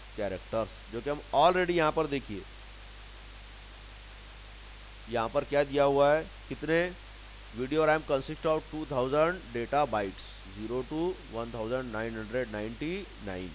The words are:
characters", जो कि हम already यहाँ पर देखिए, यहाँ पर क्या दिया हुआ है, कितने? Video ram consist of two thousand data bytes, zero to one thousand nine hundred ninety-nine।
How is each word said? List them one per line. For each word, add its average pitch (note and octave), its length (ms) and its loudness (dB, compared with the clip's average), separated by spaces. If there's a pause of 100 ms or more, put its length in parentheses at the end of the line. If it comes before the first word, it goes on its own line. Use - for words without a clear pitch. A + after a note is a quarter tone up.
(200)
characters", G2+ 720 -4
जो A#2 80 -4
कि C#3 100 -4
हम D3 100 -2 (140)
already F3+ 360 8
यहाँ D#3+ 220 6
पर D#3 140 2
देखिए, A#2 360 -4 (2750)
यहाँ A2+ 180 2
पर C#3 160 2
क्या C#3+ 200 4
दिया C#3+ 200 6
हुआ C#3+ 300 8
है, D#3+ 120 2 (220)
कितने? E3 440 2 (680)
Video C3+ 220 2
ram D#3 300 6
consist D3 360 0
of D#3 120 4
two D3+ 340 -6
thousand C#3+ 400 4 (240)
data C3+ 300 2
bytes, G#2 380 -2 (380)
zero B2 300 -2
to E3+ 200 0 (240)
one A#2 160 -4
thousand A#2+ 400 -2
nine A2+ 200 -2
hundred A2+ 400 -2
ninety-nine। G#2+ 1040 -4